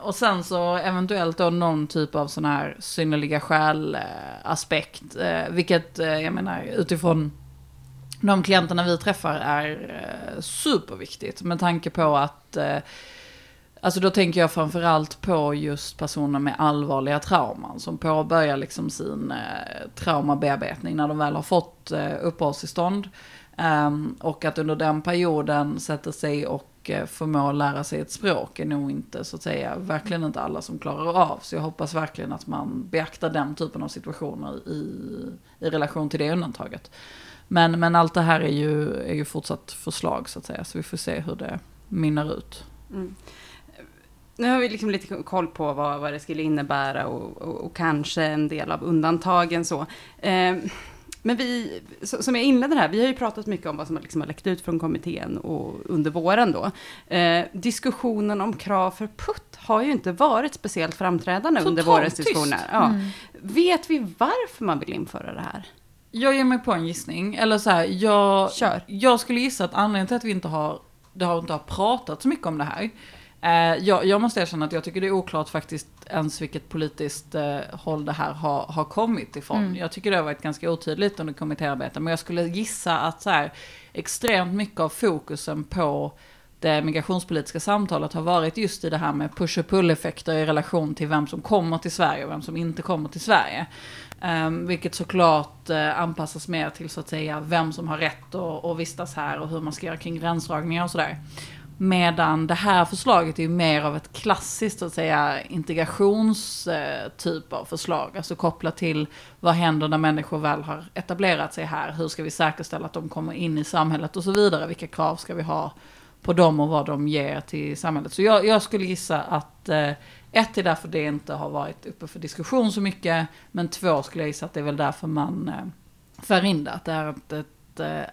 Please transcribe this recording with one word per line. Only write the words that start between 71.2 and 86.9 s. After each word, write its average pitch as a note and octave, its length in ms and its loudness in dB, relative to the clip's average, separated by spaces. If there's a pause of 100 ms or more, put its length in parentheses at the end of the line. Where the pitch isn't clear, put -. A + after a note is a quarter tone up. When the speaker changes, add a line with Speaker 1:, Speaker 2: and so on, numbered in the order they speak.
Speaker 1:
har, F3 140 2
inte E3+ 140 -4
har D3 80 -2
pratat G3+ 640 -2
så C4 60 2
mycket D4+ 180 0
om D#3+ 120 -2
det C#3+ 60 0
här. G#3 260 -4 (500)
Eh, E3+ 440 4
jag, F#3+ 200 6
jag G3+ 160 6
måste A3+ 200 2
erkänna E3 260 0
att D3+ 60 -6
jag D#3+ 120 -2
tycker F3 160 -6
det F#3+ 60 0
är F#3+ 40 0
oklart F3+ 380 0
faktiskt - 380 -6 (200)
ens D#3 360 -2
vilket D3 260 -8
politiskt, D3+ 640 -4
eh, D3 240 -2 (140)
håll D3+ 320 -4
det D3+ 80 -4
här D3+ 200 -4
har, D3+ 340 -2
har D#3 180 -2
kommit G#3 520 -2
ifrån. F3 220 -2
Speaker 3:
Mm. F#3+ 180 0
Speaker 1:
Jag E3+ 160 -6
tycker G3 180 -2
det F#3+ 60 4
har D#3+ 80 2
varit D3 180 -6
ganska D#3+ 280 -2
otydligt E3+ 500 0
under D#3 140 -6
kommittéarbetet. C#3+ 680 -4
Men E3 80 0
jag D#3+ 80 2
skulle E3+ 240 -2
gissa F3 560 -2
att D#3+ 240 -2
så G3+ 80 0
här, D#3 220 2 (400)
extremt F#3 640 0
mycket G3+ 260 -4
av D#3+ 80 2
fokusen D#3 760 -2
på D3 480 -2 (480)
det D#3 220 4
migrationspolitiska D#3+ 800 -2